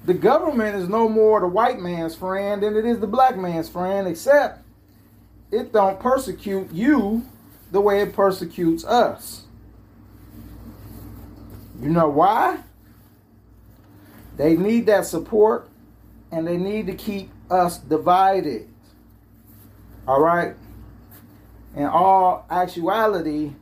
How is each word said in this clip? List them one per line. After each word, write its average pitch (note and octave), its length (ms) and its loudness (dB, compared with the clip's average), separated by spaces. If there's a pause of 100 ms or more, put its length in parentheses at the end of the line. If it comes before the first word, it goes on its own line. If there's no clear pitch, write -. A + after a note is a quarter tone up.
The F3+ 100 0
government A3+ 600 2
is F3+ 120 -6
no A3+ 200 2
more G#3+ 320 4
the F3+ 80 0
white A3+ 320 0
man's E3+ 340 -6
friend G3 480 -4
than G#3 140 -2
it A3 80 0
is A#3 160 0
the G#3+ 60 -2
black B3 300 2
man's E3+ 320 -6
friend, F#3 380 -4
except B3+ 560 0 (880)
it A#3+ 220 -4
don't G3 280 2
persecute G3+ 720 -4
you A3+ 520 0 (480)
the G3 80 2
way G3+ 220 2
it G3 100 -4
persecutes F3+ 720 0
us. - 600 -2 (2250)
You C3 80 -4
know E3 200 4
why? G3 500 2 (1800)
They D#3+ 200 2
need A3 300 0
that G3 200 4
support, G#3+ 640 0 (600)
and E3 160 -6
they F3 100 -2
need G3 320 -4
to F#3+ 60 -6
keep G3 360 -8 (200)
us F3 280 0
divided. D#3+ 880 0 (1400)
All C3+ 140 2
right? E3+ 340 2 (1200)
In C#3+ 100 -4
all F#3 680 2
actuality E3 1120 -2